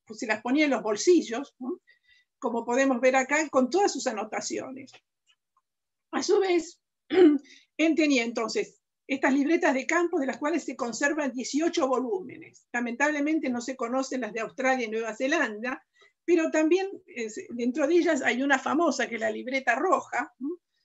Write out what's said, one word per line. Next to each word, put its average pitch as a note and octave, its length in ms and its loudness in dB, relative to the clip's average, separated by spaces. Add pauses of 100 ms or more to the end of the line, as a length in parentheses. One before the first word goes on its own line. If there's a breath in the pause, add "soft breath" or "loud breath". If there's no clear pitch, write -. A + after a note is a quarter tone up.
(120)
se A3+ 140 -8
las G#3+ 160 -2
ponía C#4+ 220 2
en C#4+ 80 2
los A3 100 0
bolsillos, A3+ 800 2
¿no? B3+ 200 -8 (600 soft breath)
Como A#3 240 -4
podemos B3 380 2
ver C4 140 4
acá, C#4+ 340 0
con C4 180 2
todas F#4+ 240 2
sus C4+ 140 -6
anotaciones. - 840 -8 (1200)
A - 120 -2
su G4 180 4
vez, F4 400 0 (140)
<clears throat> - 800 4
él D#4 180 2
tenía C#4 300 4
entonces A3+ 560 -4 (260)
estas C4+ 280 0
libretas D4 400 2
de C4 100 -2
campo, E4+ 340 0
de C4+ 80 -2
las A#3 120 -6
cuales D4 260 -2
se C4+ 100 -8
conservan C4+ 580 -2
dieciocho D4 540 -2
volúmenes. C4 840 -4
Lamentablemente C#4+ 800 -2
no A#3+ 100 -4
se B3+ 160 -8
conocen B3+ 460 -4
las G#3+ 100 -8
de A3 80 -6
Australia B3+ 460 -2
y G#3+ 40 -8
Nueva A3 240 -4
Zelanda, B3+ 720 -2 (400 soft breath)
pero D#4+ 260 2
también, D#4+ 380 2 (200)
eh, A#3 200 -8 (220)
dentro A#3+ 360 0
de E4+ 100 4
ellas D#4+ 260 2
hay A#3+ 200 0
una C#4 160 2
famosa, C4 480 0
que A3+ 100 -10
es G#3 40 -8
la A3 100 -2
libreta A#3+ 440 -2
roja, C#4 640 -2
¿no? D4+ 220 -8 (240)